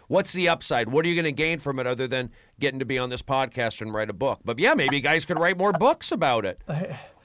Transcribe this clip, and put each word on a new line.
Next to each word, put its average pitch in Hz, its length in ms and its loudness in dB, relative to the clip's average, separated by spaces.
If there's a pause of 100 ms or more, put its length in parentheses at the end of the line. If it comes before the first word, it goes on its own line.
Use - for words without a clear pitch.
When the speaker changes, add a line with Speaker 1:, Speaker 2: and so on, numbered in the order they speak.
Speaker 1:
what's 190 240 2
the 180 160 2
upside? 135 400 0
What 147 160 2
are 170 60 2
you 170 60 2
gonna 165 140 0
gain 156 280 -2
from 139 200 -6
it 123 80 -2
other 127 220 -2
than 127 220 -4 (280)
getting 135 200 -2
to 127 80 -4
be 127 120 0
on 127 120 -2
this 123 100 -6
podcast 127 640 -2
and 107 100 -8
write 107 160 -2
a 104 60 -6
book? 117 320 -2
But 117 120 -4
yeah, 226 140 4
maybe 143 280 2
guys 151 260 0
could 165 120 -2
write 175 200 2
more 196 160 2
books 233 360 2
about 131 360 2
it. 90 120 -4 (120)
Speaker 2:
I 156 280 -6 (260)